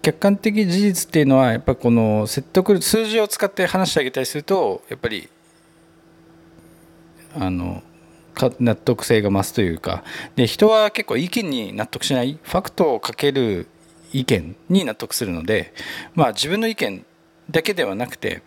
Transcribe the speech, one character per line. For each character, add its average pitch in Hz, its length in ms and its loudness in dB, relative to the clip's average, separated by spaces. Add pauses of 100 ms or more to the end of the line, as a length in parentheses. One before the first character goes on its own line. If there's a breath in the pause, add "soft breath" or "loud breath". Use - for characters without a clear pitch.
客 156 160 0
観 202 180 2
的 208 300 0
事 175 120 2
実 202 300 0
っ - 20 -14
て 160 100 4
い - 20 6
う - 20 6
の 135 140 6
は、 123 140 4
や 117 40 0
っ - 60 -8
ぱ 135 100 0
こ 120 160 0
の 107 380 2
説 - 220 -6
得、 190 300 4
数 220 280 0
字 220 120 0
を 214 80 2
使 - 160 -4
っ 196 60 0
て 190 160 -2
話 185 260 0
し - 40 -4
て 156 60 2
あ - 20 0
げ 127 80 -2
た - 80 -4
り 127 80 -2
す - 100 -6
る 147 60 -8
と、 139 460 0
や - 60 -8
っ - 40 -20
ぱ 117 100 -4
り、 104 180 -8 (2000)
あ 92 120 -2
の、 90 320 -6 (500)
か-、 - 260 0
納 117 160 2
得 - 280 -2
性 110 180 4
が 101 80 0
増 98 140 2
す - 100 -8
と 120 80 0
い 92 120 2
う 80 60 -8
か。 - 240 -6 (320 loud breath)
で、 123 120 4
人 208 220 4
は 214 220 4
結 - 160 -6
構 110 100 -2
意 175 120 -2
見 208 200 -4
に 113 240 -6
納 104 120 -4
得 - 180 -10
し - 120 0
な 127 80 2
い、 139 180 -4
フ - 160 -4
ァ - 60 2
ク - 80 -12
ト 156 240 2
を 104 40 -4
か - 140 -8
け 143 180 0
る 117 360 0 (440)
意 131 140 -2
見 87 300 -2 (140)
に 180 160 4
納 110 100 -6
得 - 180 -10
す - 100 -4
る 95 100 -4
の 82 100 -6
で、 101 300 -2 (420 loud breath)
ま 151 120 4
あ、 117 40 0
自 - 160 -4
分 196 140 -2
の 226 60 0
意 220 80 -4
見 101 300 -6 (460)
だ 160 100 2
け 208 120 -2
で 175 100 -2
は 98 100 -4
な 117 140 -4
く - 80 -14
て 85 320 -6